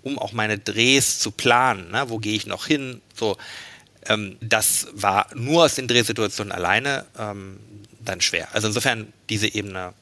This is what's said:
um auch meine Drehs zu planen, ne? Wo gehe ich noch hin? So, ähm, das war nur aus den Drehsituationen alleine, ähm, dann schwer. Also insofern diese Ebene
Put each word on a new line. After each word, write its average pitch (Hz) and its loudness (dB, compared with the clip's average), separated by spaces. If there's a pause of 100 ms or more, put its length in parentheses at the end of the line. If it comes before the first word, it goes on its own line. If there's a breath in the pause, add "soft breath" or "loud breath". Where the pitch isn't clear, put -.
um 135 -6
auch 101 -6
meine 107 0
Drehs 120 4
zu 110 -2
planen, 117 2
ne? 127 -2
Wo 113 -6
gehe 110 -4
ich 107 -2
noch 98 -8
hin? 135 -2 (140)
So, 107 -2 (680 loud breath)
ähm, 104 -2
das 110 2
war 101 0
nur 151 4
aus 131 2
den 131 -6
Drehsituationen 113 0
alleine, 107 0 (100)
ähm, 98 -10 (440)
dann 95 -6
schwer. - -2
Also 110 0
insofern 113 -2 (180)
diese 107 0
Ebene 95 -8